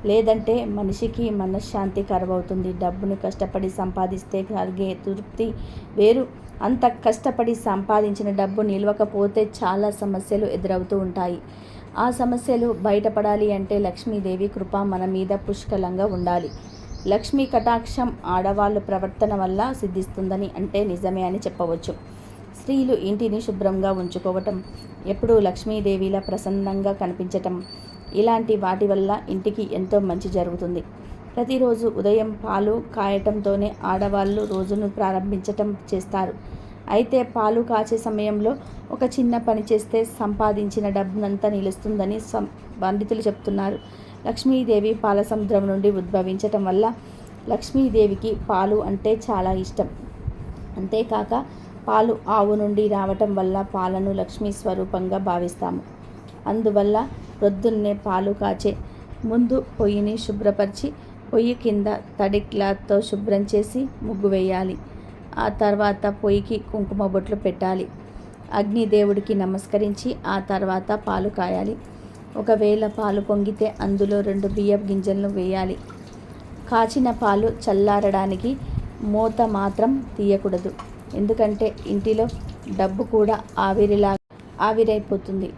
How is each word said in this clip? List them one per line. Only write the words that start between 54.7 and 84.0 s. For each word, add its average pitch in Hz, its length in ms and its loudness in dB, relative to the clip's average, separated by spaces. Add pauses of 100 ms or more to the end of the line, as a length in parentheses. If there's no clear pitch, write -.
భావిస్తాము. 175 600 -2 (640)
అందువల్ల 208 500 4 (360)
ప్రొద్దున్నే 208 600 2 (100)
పాలు 196 300 0
కాచే 202 400 0 (520)
ముందు 240 320 4 (140)
పొయ్యిని 208 460 2
శుభ్రపరిచి 208 720 0 (380)
పొయ్యి 240 280 4
కింద 208 320 0 (260)
తడి 202 260 2
క్లాత్తో 202 640 0
శుభ్రం 202 440 0
చేసి 214 360 0 (220)
ముగ్గు 202 260 0
వేయాలి. 185 460 2 (600)
ఆ - 100 0 (140)
తర్వాత 202 440 4 (100)
పొయ్యికి 202 500 2
కుంకుమ 202 420 -2
బొట్లు 190 360 0
పెట్టాలి. 185 420 0 (680)
అగ్నిదేవుడికి 208 800 4
నమస్కరించి 202 720 0 (160)
ఆ 196 140 0
తర్వాత 190 520 -2 (120)
పాలు 190 260 0
కాయాలి. 190 460 -2 (600)
ఒకవేళ 214 500 4
పాలు 208 340 0
పొంగితే 208 480 2 (120)
అందులో 202 400 2
రెండు 196 260 0
బియ్యపు 202 400 2
గింజలను 196 420 0
వేయాలి. 190 480 -2 (880)
కాచిన 240 460 4
పాలు 214 360 4 (120)
చల్లారడానికి 202 920 2 (540)
మూత 220 360 2 (100)
మాత్రం 202 420 2 (180)
తీయకూడదు. 196 600 2 (420)
ఎందుకంటే 214 520 2 (200)
ఇంటిలో 220 400 2 (480)
డబ్బు 190 280 0
కూడా 214 340 4 (220)
ఆవిరిలా 202 520 4 (500)